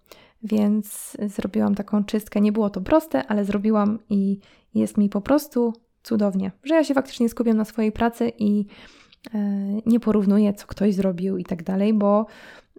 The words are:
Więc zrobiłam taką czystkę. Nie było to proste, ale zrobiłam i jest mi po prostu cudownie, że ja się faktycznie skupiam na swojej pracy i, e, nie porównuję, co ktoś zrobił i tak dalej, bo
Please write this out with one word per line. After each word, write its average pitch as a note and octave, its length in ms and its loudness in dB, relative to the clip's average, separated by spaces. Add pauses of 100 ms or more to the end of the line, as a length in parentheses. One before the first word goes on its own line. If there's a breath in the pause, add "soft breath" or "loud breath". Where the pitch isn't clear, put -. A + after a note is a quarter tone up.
(440 soft breath)
Więc G#3 840 -2
zrobiłam G#3 500 -2
taką G#3 280 -2
czystkę. G#3 380 -2
Nie G#3 100 4
było G#3 180 0
to F#3+ 120 -6
proste, D#4 460 2
ale G#3 180 -2
zrobiłam G#3 540 0 (100)
i G3 300 0 (340 soft breath)
jest G#3+ 240 -2
mi G3+ 120 2
po G3+ 120 -4
prostu A#3+ 520 0 (300)
cudownie, G3 480 -2 (120)
że D4+ 120 0
ja D#4+ 80 6
się C#4 100 -2
faktycznie C4 360 0
skupiam A3+ 280 0
na G#3+ 80 0
swojej A3 260 -2
pracy A#3 460 -2
i, G#3 280 0 (680 loud breath)
e, G#3+ 60 -4 (460)
nie A#3 140 2
porównuję, G#3 540 2
co - 140 -14
ktoś G3+ 280 0
zrobił F#3+ 420 -2
i F3+ 60 -8
tak E3+ 200 -8
dalej, G3 300 0
bo G#3 320 4 (520 loud breath)